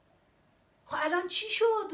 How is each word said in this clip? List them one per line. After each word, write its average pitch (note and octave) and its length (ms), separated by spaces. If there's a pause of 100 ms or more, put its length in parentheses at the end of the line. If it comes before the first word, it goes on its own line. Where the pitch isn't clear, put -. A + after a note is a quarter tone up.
(840)
خب C#4+ 160
الان F4+ 260
چی G#4+ 220
شد؟ G#4+ 440